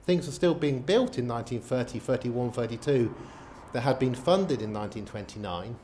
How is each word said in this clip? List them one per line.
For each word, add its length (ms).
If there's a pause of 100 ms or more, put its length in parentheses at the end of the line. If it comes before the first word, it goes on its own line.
Things 240
were 40
still 220
being 280
built 360
in 100
nineteen 340
thirty, 360
thirty-one, 540
thirty-two 600 (600)
that 80
had 160
been 160
funded 480
in 100
nineteen 340
twenty-nine 800